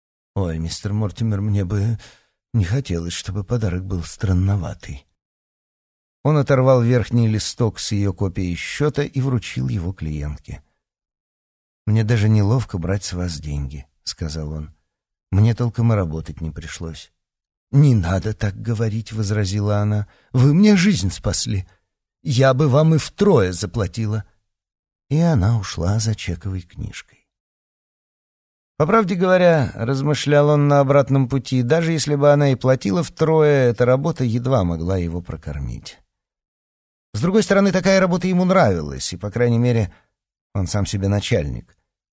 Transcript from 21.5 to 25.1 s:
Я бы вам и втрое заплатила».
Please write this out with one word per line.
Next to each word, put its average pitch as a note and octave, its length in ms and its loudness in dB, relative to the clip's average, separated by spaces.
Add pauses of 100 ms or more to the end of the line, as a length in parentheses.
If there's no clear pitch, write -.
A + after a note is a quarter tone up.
Я C3+ 320 4
бы D3 140 2
вам D#3 260 4
и D3+ 40 4
втрое C3+ 540 2
заплатила». G#2 720 -4 (840)